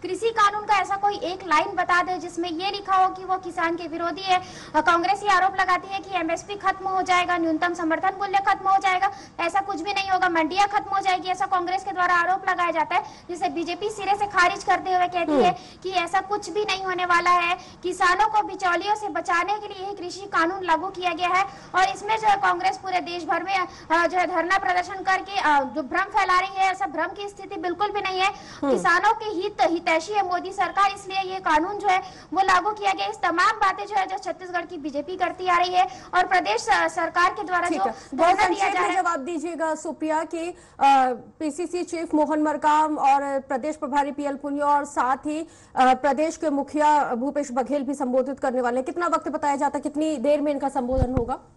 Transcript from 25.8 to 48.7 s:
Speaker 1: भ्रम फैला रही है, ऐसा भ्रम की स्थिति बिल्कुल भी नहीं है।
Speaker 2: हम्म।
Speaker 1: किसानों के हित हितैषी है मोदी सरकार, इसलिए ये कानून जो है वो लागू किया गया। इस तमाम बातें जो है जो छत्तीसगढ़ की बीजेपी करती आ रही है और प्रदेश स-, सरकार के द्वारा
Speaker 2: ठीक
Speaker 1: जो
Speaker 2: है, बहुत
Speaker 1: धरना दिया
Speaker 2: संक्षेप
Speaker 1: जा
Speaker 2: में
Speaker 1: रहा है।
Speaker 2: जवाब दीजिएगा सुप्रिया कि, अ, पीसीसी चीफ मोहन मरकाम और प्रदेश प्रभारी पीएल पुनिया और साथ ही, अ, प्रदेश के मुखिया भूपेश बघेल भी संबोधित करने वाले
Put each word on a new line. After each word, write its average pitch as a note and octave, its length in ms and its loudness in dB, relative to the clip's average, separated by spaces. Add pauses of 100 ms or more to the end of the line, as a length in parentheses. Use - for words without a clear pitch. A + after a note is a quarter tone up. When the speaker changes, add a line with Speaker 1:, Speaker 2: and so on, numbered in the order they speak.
Speaker 1:
भ्रम E4 200 -2
फैला F#4+ 380 2
रही G4 140 -4
है, F#4+ 160 2
ऐसा F#4 160 -4
भ्रम D#4 200 -2
की G4+ 220 -8
स्थिति G4 280 -12
बिल्कुल F4+ 340 -2
भी G4 100 -2
नहीं F#4+ 200 -2
है। F#4+ 80 2
Speaker 2:
हम्म। - 440 -4
Speaker 1:
किसानों F4+ 420 4
के A4 100 -8
हित G4+ 360 -4
हितैषी E4 520 0
है G4+ 140 0
मोदी F4+ 260 -4
सरकार, F#4+ 380 2
इसलिए F#4+ 300 -6
ये F#4+ 200 -4
कानून F4+ 380 2
जो G#4 100 0
है F#4 100 4 (360)
वो F#4 60 2
लागू F#4 300 4
किया G4+ 220 0
गया। G4 140 -2
इस G#4 100 -6
तमाम F#4 400 2
बातें G4 300 0
जो G4 100 -4
है F#4+ 100 2
जो F#4+ 120 -6
छत्तीसगढ़ F4 480 -6
की F4+ 100 -12
बीजेपी D4 400 -6
करती F4+ 320 -2
आ F4 100 4
रही F4+ 160 0
है F#4 140 4 (260)
और F#4 120 4
प्रदेश G4 340 0
स-, A4 100 -4
सरकार E4+ 600 2
के G4+ 140 -6
द्वारा F4 240 0
Speaker 2:
ठीक E4 100 0
Speaker 1:
जो F#4+ 60 0
Speaker 2:
है, - 60 0
बहुत - 240 -12
Speaker 1:
धरना E4+ 200 6
दिया G#4 120 2
Speaker 2:
संक्षेप G4 280 2
Speaker 1:
जा F4+ 60 0
Speaker 2:
में - 80 0
Speaker 1:
रहा F4+ 80 0
है। F#4 60 2
Speaker 2:
जवाब E4+ 180 0
दीजिएगा D#4+ 540 -4
सुप्रिया D#4 500 -4
कि, E4 240 -6
अ, F4 60 -10 (840)
पीसीसी E4 440 -4
चीफ E4 320 -6
मोहन D4+ 280 2
मरकाम D4+ 560 2
और C#4 420 2
प्रदेश C#4+ 360 -4
प्रभारी C#4+ 360 -2
पीएल C#4+ 240 -4
पुनिया C#4+ 300 -4
और C#4+ 180 2
साथ C#4 320 0
ही, D4+ 240 -6
अ, C4 540 2
प्रदेश D4 420 0
के D#4 140 -2
मुखिया C#4+ 640 2
भूपेश C#4+ 380 -2
बघेल C4 300 0
भी C4 120 -4
संबोधित C4 460 -2
करने B3+ 200 0
वाले A#3+ 160 0